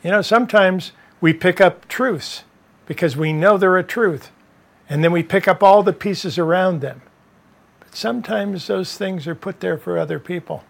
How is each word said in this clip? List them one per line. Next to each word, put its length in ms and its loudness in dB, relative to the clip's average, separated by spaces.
You 80 -6
know, 120 2
sometimes 680 2
we 120 2
pick 280 0
up 260 4
truths 560 -6
because 300 -2
we 160 -2
know 240 4
they're 200 4
a 80 0
truth, 480 -2
and 160 0
then 80 4
we 100 0
pick 240 0
up 160 2
all 220 6
the 80 2
pieces 440 -6
around 440 0
them. 220 -10
But 160 -20
sometimes 720 -4
those 300 -4
things 320 -6
are 80 -8
put 240 -12
there 180 -4
for 180 -6
other 220 -4
people. 520 -10